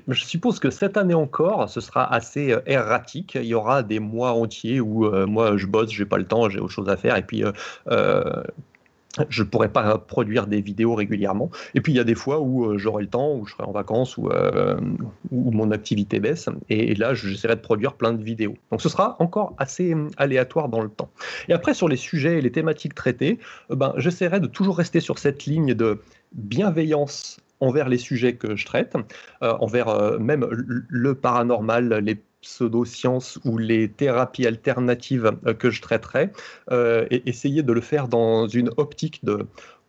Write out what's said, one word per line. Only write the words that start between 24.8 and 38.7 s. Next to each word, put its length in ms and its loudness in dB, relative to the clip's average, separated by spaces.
sur 180 -4
cette 240 -2
ligne 300 2
de 260 2
bienveillance 1080 -2
envers 300 2
les 80 4
sujets 380 0
que 200 -4
je 100 -6
traite, 300 -2
euh, 160 2
envers, 300 0
euh, 300 2
même 300 0
l-, 380 -4
le 280 0
paranormal, 800 2
les 220 0
pseudosciences 1000 -2
ou 140 0
les 280 2
thérapies 600 0
alternatives, 840 0
euh, 80 2
que 160 0
je 100 0
traiterai, 520 -2
euh, 400 4
et 180 0
essayer 320 0
de 100 2
le 100 4
faire 260 -2
dans 400 2
une 300 0